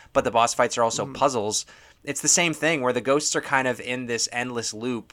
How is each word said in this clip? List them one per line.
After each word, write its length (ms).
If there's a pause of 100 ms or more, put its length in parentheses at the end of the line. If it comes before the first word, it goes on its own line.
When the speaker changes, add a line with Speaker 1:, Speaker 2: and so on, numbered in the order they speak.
(140)
Speaker 1:
but 120
the 60
boss 220
fights 240
are 60
also 220
Speaker 2:
Mm. 80
Speaker 1:
puzzles. 520 (400)
It's 160
the 80
same 240
thing, 280
where 120
the 80
ghosts 340
are 60
kind 260
of 140
in 240
this 260
endless 420
loop, 400